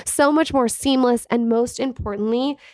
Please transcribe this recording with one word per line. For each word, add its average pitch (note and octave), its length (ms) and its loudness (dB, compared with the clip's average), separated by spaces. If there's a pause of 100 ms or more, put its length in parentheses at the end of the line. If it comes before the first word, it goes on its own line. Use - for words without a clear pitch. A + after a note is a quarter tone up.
so C#4+ 260 2
much D#4 220 2
more B3+ 140 2
seamless. B3 640 0
And A#3+ 180 0
most A#3 300 0
importantly, A#3+ 800 -4 (140)